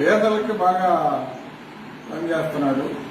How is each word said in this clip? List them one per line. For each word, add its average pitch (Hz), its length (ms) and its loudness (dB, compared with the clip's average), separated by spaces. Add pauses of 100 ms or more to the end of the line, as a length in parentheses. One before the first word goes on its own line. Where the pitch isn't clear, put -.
పేదలకి 214 520 4
బాగా 180 760 2 (840)
పనిచేస్తున్నాడు. 151 1000 -2